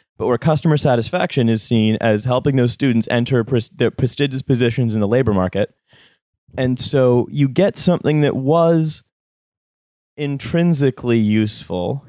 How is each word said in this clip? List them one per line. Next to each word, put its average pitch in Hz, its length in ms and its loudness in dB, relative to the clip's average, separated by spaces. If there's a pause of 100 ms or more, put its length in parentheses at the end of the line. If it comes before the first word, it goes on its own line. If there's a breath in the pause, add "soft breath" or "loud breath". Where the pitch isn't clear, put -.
(180 soft breath)
But 104 100 -4
where 120 100 2
customer 151 400 0
satisfaction 131 720 0
is 110 120 0
seen 110 380 2
as 107 240 0
helping 131 320 0
those 123 160 2
students 117 400 0
enter 120 320 0
pres-, 117 260 -2
their 117 220 0
prestigious 135 500 -4
positions 120 540 0
in 107 60 0
the 101 60 0
labor 113 260 0
market. 92 420 -2 (840 soft breath)
And 127 220 -2
so 123 500 2
you 139 200 0
get 175 260 0
something 151 460 0
that 143 140 0
was 160 680 0 (1120)
intrinsically 143 1040 0
useful, 107 920 -2